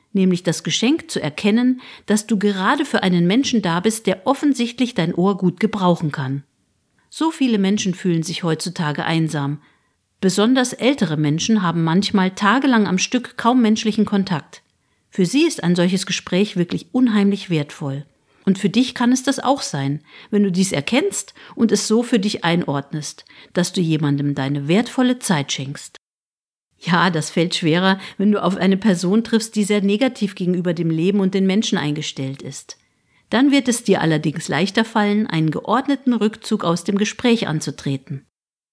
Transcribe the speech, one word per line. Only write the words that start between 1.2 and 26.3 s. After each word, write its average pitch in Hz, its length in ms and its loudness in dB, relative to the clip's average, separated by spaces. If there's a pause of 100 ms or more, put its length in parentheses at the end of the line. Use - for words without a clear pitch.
erkennen, 240 580 0 (260)
dass 214 200 0
du 226 100 0
gerade 202 480 0
für - 200 -2
einen 175 240 2
Menschen 226 340 2
da 170 160 0
bist, 220 300 -2
der - 180 -2
offensichtlich 247 680 0
dein 170 200 -2
Ohr 190 240 2
gut 180 220 0
gebrauchen 180 500 0
kann. 139 320 -4 (680)
So 320 200 -2
viele 254 280 0
Menschen 196 360 0
fühlen 170 300 0
sich 165 180 -6
heutzutage 160 600 -2
einsam. 151 580 -2 (580)
Besonders 240 520 2
ältere 214 440 0
Menschen 160 460 0
haben 170 220 0
manchmal 185 480 2
tagelang 226 560 2
am 185 100 0
Stück - 380 -4
kaum 247 260 2
menschlichen 214 420 2
Kontakt. 196 580 -2 (480)
Für 185 160 2
sie 285 200 2
ist - 160 -4
ein 175 140 2
solches 180 300 2
Gespräch 190 500 -2
wirklich 175 360 -4
unheimlich 202 580 2
wertvoll. 143 540 -4 (420)
Und 190 120 2
für 196 120 0
dich 247 240 0
kann 240 180 2
es 254 100 0
das 269 160 -2
auch 277 220 0
sein, 139 420 -4 (280)
wenn 208 120 2
du 196 80 2
dies 185 220 0
erkennst 285 640 -2 (200)
und 226 160 0
es 202 160 0
so 220 160 2
für 240 160 0
dich 202 240 -4
einordnest, 156 840 -4 (260)
dass 175 200 -2
du - 80 -2
jemandem 147 540 0
deine 143 320 -4
wertvolle 247 520 2
Zeit 151 340 -2
schenkst. - 460 -10 (800)